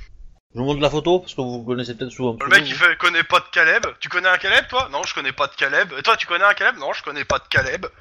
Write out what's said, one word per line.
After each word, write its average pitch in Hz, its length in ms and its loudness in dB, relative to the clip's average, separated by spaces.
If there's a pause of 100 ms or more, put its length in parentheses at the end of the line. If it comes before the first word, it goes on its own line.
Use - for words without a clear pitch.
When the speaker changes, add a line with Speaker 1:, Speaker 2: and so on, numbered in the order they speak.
(580)
Speaker 1:
je 117 60 -4
vous 135 60 -2
montre 143 120 0
la 147 80 4
photo, 156 320 0
parce - 140 -16
que 143 80 -6
vous 123 220 -8
connaissez 123 300 -6
peut-être 123 180 -10
souvent. 120 280 -4
Speaker 2:
Le 139 80 -4
mec, 196 180 6
il - 80 -6
fait, 165 220 2
connaît 175 280 2
pas 180 160 2
de - 120 -6
Caleb. 180 340 4 (140)
Tu 151 80 -10
connais 180 220 0
un 180 80 4
Caleb, 220 300 2
toi ? 254 220 -2
Non, 143 120 -4
je - 100 -6
connais 139 200 -4
pas 139 160 0
de - 60 -20
Caleb. 151 440 0
Et 156 40 -6
toi, 220 140 4
tu - 100 -4
connais 175 200 0
un 202 80 6
Caleb ? 214 240 0
Non, 151 160 -6
je - 80 -12
connais 143 240 -8
pas 135 120 0
de - 120 -20
Caleb. 131 360 -2 (140)